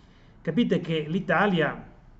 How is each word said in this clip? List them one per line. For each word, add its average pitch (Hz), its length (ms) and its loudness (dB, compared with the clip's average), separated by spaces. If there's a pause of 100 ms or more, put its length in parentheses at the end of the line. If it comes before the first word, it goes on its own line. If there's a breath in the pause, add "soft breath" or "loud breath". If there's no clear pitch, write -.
(400 soft breath)
Capite 175 400 0
che 156 260 -2
l'Italia, 165 760 0 (380)